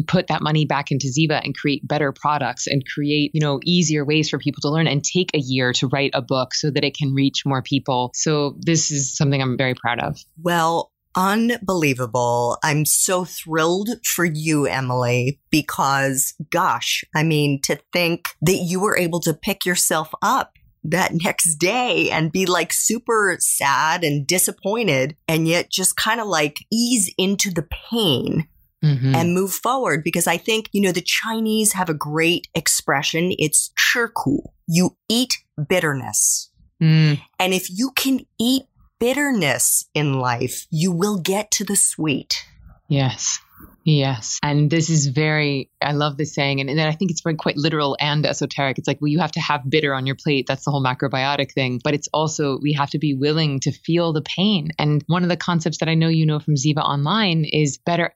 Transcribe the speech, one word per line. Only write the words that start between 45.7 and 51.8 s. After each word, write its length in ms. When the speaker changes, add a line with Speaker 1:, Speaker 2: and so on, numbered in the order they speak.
Speaker 1:
I 100
love 260
this 160
saying. 260
And, 80
and 100
I 140
think 180
it's 120
very 140
quite 200
literal 420
and 280
esoteric. 500
It's 100
like, 140
well, 80
you 120
have 120
to 80
have 280
bitter 260
on 100
your 100
plate. 320
That's 200
the 40
whole 140
macrobiotic 680
thing. 300